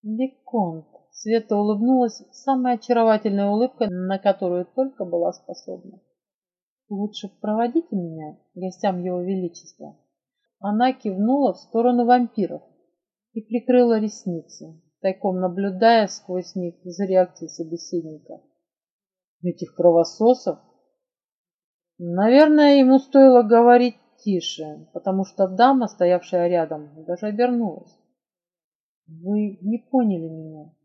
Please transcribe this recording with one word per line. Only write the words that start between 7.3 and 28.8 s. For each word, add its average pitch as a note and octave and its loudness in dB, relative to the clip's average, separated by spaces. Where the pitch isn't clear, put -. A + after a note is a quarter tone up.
проводите A#3 -2
меня D#3+ -10
к F3 -16
гостям F#3 -6
Его F3+ -6
Величества». F3 -10
Она A3 -2
кивнула A3 -2
в - -12
сторону A#3+ 0
вампиров A#3 0
и A3 -10
прикрыла A#3+ 2
ресницы, E3+ -10
тайком F#3+ -4
наблюдая G3 0
сквозь - -10
них F3 -8
за F3+ -8
реакцией F3+ 0
собеседника. D#3+ -12
«Этих F3 -8
кровососов?» F3 0
Наверное, C#4+ 4
ему C4 6
стоило C4+ 6
говорить A#3+ 4
тише, D#3+ -8
потому F#3+ -4
что F#3+ -2
дама, A#3+ 2
стоявшая F3 0
рядом, D#3 -4
даже F3 -8
обернулась. A3+ -4